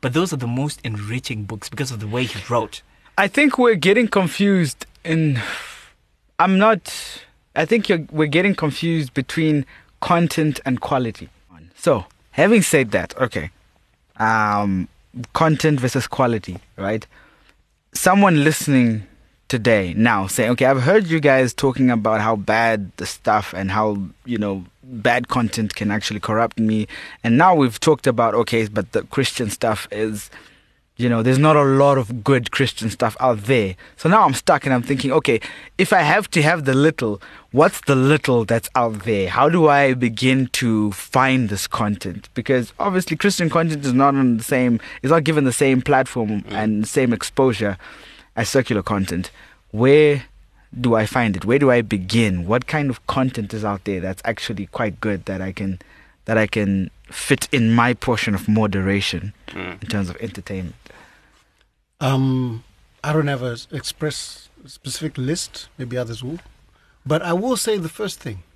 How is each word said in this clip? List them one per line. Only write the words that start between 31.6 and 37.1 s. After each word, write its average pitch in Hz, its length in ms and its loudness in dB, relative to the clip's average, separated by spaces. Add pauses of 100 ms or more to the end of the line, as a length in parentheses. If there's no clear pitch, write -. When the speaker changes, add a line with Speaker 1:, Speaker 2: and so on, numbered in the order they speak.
Speaker 2:
lot 139 340 4
of 117 260 -6
good 127 260 2
Christian 117 380 -2
stuff 110 320 -2
out 117 240 0
there." 104 300 0 (240)
So - 100 -2
now 208 160 6
I'm 139 80 2
stuck 143 320 0
and 139 80 0
I'm 123 100 0
thinking, 135 300 -2
"Okay, 131 260 2 (380)
if - 160 2
I 190 80 6
have 170 300 2
to 170 100 2
have 156 240 2
the 135 100 2
little, 131 460 2 (300)